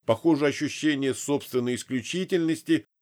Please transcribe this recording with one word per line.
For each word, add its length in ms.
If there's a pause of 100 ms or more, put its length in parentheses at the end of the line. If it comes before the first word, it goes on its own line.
Похоже, 420
ощущение 680
собственной 640
исключительности 1120 (160)